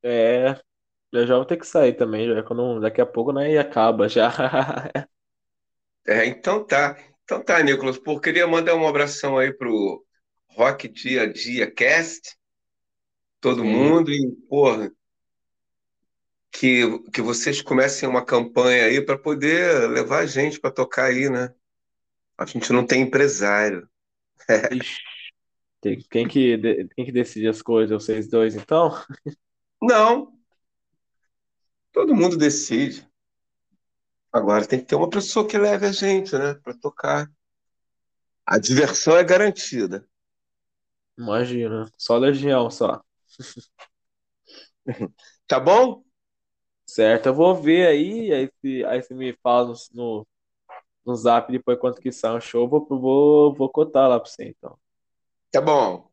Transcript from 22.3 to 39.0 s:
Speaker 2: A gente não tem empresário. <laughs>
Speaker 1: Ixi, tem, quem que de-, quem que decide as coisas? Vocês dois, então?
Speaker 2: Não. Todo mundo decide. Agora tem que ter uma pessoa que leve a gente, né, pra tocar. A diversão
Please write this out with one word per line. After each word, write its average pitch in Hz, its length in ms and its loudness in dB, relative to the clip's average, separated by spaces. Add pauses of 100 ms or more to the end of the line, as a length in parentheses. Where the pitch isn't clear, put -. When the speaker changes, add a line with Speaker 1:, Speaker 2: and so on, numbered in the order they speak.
Speaker 2:
A 95 80 -8
gente - 260 -4
não 123 140 2
tem 127 160 2
empresário. 104 840 0 (500)
<laughs> - 340 0
Speaker 1:
Ixi, - 300 -8 (760)
tem, - 200 -4 (100)
quem 117 180 -2
que 123 280 2
de-, 107 400 -2
quem 123 100 -6
que 131 60 -12
decide 117 360 -2
as 110 140 -4
coisas? 110 420 0
Vocês 107 240 -4
dois, 110 280 0
então? 160 340 0 (920)
Speaker 2:
Não. 233 560 2 (1500)
Todo - 220 2
mundo 175 240 2
decide. 139 680 -2 (1300)
Agora 104 340 0
tem 131 140 -2
que - 60 -20
ter - 80 -2
uma 156 160 0
pessoa 208 360 -2
que 214 120 -4
leve 202 280 0
a 196 60 -2
gente, 196 440 -2
né, 143 260 -2
pra 123 120 -14
tocar. 147 560 -6 (1120)
A - 140 0
diversão 143 580 2